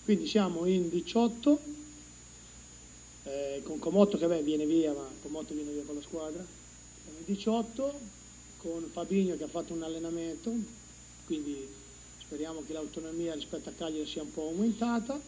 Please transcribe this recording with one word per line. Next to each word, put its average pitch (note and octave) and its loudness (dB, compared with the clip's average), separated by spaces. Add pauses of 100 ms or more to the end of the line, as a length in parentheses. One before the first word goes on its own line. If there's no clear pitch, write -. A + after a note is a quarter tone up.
Quindi G#3 8
siamo F3+ 4
in F3+ 6
diciotto, A#3 6 (1600)
eh, C#3 -2
con D#3 -4
Comotto F#3 6
che, D#3+ 4
beh, E3+ 4
viene D3+ 2
via, D#3 6
ma C#3 -4 (140)
Comotto D3+ -6
viene D3 -4
via D3 -6
con D3 -8
la D3 -6
squadra. D#3+ -6 (580)
Siamo - -6
in - -6
diciotto, A3+ 0 (640)
con E3 -4
Fabinho F3+ 2
che D3 -4
ha D3+ -6
fatto E3+ -4
un E3 -4
allenamento, E3 -4 (720)
quindi D3 -4 (520)
speriamo D#3 -6
che D#3 -6
l'autonomia D#3+ -4
rispetto D3+ -6
a - -6
Cagliari D#3 -4
sia - -6
un D3+ -6
po' D#3 -6
aumentata A#3 0